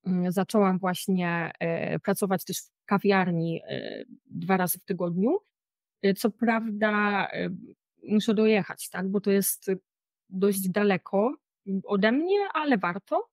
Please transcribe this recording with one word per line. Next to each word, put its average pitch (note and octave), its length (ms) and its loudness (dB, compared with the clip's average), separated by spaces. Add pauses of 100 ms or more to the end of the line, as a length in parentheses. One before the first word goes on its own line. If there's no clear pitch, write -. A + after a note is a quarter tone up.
mm, F3+ 260 0
zaczęłam F#3 460 2
właśnie, F3 720 -2 (100)
e, E3+ 380 -2
pracować F#3+ 460 -2
też - 140 -8
w - 280 -18
kawiarni, F3+ 800 0
e, A1 360 -8 (220)
dwa F3 300 -2
razy F3+ 220 -2
w - 60 -20
tygodniu. F#3 540 -2 (640)
E, G3 120 2
co G#3+ 160 0
prawda, G#3 1000 0
e, F3 180 -4 (580)
muszę G#3 260 2
dojechać, G#3+ 560 0
tak, F#3 200 -4
bo G3+ 100 0
to G3+ 100 0
jest - 360 0 (600)
dość F#3+ 400 0
daleko G3+ 680 2 (500)
ode G#3 280 2
mnie, F4+ 260 2 (160)
ale D4 240 2
warto. G3 540 -2